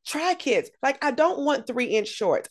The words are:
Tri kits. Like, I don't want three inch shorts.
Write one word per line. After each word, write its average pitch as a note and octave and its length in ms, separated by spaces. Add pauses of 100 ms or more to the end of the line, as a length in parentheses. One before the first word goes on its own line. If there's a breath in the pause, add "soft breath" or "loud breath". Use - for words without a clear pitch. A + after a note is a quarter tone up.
Tri E4+ 280
kits. A#3 360 (120)
Like, C#4 220
I D4 60
don't D4+ 340
want C#4 220
three B3 180
inch G#3+ 240
shorts. - 420